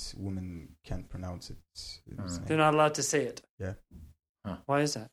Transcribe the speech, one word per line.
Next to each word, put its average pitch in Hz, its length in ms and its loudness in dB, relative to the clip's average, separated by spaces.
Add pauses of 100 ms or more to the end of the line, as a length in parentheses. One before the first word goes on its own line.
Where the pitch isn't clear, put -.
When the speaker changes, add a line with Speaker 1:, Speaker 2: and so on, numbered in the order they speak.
(160)
Speaker 1:
Women 90 680 -6
can't 90 240 -6
pronounce 90 420 -8
it. - 60 -12 (180)
It's - 260 -14 (180)
Speaker 2:
Uh. 104 40 -8
Speaker 1:
name. 90 240 -6
Speaker 3:
They're 156 120 2
not 156 160 8
allowed 151 200 8
to 143 80 -2
say 139 220 2
it. - 180 -6 (160)
Speaker 1:
Yeah. 95 160 -4 (720)
Speaker 2:
Huh. 95 200 -6
Speaker 3:
Why 143 160 4
is 147 120 0
that? 110 180 -10